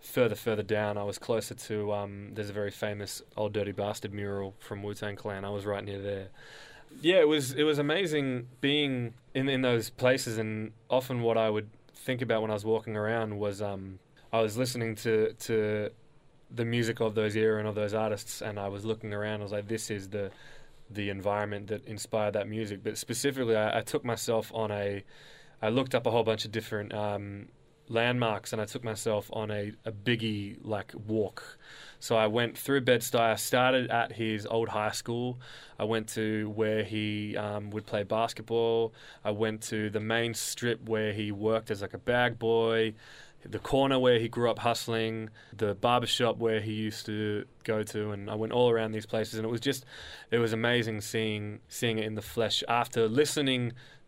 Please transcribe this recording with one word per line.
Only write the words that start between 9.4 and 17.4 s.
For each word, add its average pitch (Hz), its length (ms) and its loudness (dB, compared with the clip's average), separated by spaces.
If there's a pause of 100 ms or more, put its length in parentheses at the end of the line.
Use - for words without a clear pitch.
in 131 140 2
those 120 300 2
places, 127 480 2
and 110 320 -4 (180)
often 127 320 2
what 113 160 4
I 113 120 4
would 107 200 -2 (240)
think 127 280 -4
about 113 200 2
when 110 80 0
I 107 60 2
was 104 100 -6
walking 110 300 0
around 107 420 -2
was, 101 240 -2
um, 98 380 -6 (340)
I 113 80 4
was 107 160 2
listening 123 380 -2
to, 110 380 2
to 107 580 0 (580)
the 120 160 -2
music 117 340 0
of 110 140 2
those 107 220 2
era 110 240 4